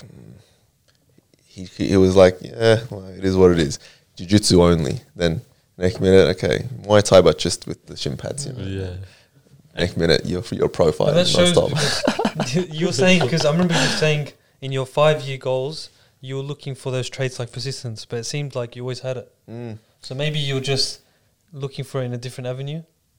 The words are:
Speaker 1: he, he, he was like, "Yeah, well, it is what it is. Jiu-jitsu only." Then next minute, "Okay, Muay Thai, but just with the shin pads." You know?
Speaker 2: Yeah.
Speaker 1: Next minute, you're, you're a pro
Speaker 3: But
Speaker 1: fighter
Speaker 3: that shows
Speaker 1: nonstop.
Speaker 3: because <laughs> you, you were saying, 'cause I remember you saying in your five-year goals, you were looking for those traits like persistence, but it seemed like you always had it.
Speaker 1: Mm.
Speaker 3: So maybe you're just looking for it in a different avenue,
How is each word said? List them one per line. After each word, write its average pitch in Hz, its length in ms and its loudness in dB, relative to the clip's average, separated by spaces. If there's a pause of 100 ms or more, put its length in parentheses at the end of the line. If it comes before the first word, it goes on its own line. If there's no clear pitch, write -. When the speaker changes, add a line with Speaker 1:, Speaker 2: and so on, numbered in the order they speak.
(1500)
Speaker 1:
he, 92 180 -18
he, - 240 -6
he 98 80 4
was 95 200 6
like, 92 240 8
"Yeah, 113 400 2 (100)
well, 98 180 -14
it 92 160 -10
is 95 120 2
what 92 140 8
it 85 80 4
is. 73 200 0 (380)
Jiu-jitsu 92 460 4
only." 82 380 2 (140)
Then 85 280 -2 (340)
next 92 240 -2
minute, 92 420 6
"Okay, 78 220 -2 (180)
Muay 104 200 4
Thai, 95 180 8
but 80 180 6
just - 280 -4
with - 200 -12
the - 100 -16
shin 65 200 -6
pads." - 300 -8
You 135 80 -10
know? 95 100 -10
Speaker 2:
Yeah. 95 320 -8 (800)
Speaker 1:
Next 87 200 -4
minute, 85 280 2
you're, 87 260 -4
you're 95 160 -2
a - 20 2
pro 82 180 0
Speaker 3:
But 78 100 2
Speaker 1:
fighter - 180 0
Speaker 3:
that 180 120 2
shows 175 260 2
Speaker 1:
nonstop. - 180 2 (640)
Speaker 3:
because 135 200 -6
<laughs> - 0 -
you, 180 160 0
you 156 160 -4
were 175 60 -4
saying, 185 360 2
'cause 151 160 -2
I 147 80 0
remember 175 220 0
you 127 120 0 (180)
saying 151 280 -2 (280)
in 135 120 -10
your 131 140 -4
five-year 139 520 0
goals, 131 520 -6 (300)
you 131 160 -10
were 135 60 -6
looking 143 320 -10
for 127 180 -10
those 127 180 -4
traits 131 280 -6
like 120 140 -10
persistence, 123 520 -10
but 120 160 -10
it 113 40 -10
seemed 143 300 -8
like 120 220 -8
you 123 60 -14
always 127 180 -8
had 127 160 -8
it. - 160 -16 (180)
Speaker 1:
Mm. 117 280 -12 (220)
Speaker 3:
So - 140 -14
maybe 151 240 -6
you're 139 220 -4
just - 400 -4 (520)
looking 139 320 -10
for 135 180 -8
it 123 40 -6
in 123 60 -8
a 123 60 -6
different 123 300 -12
avenue, 139 340 -8 (360)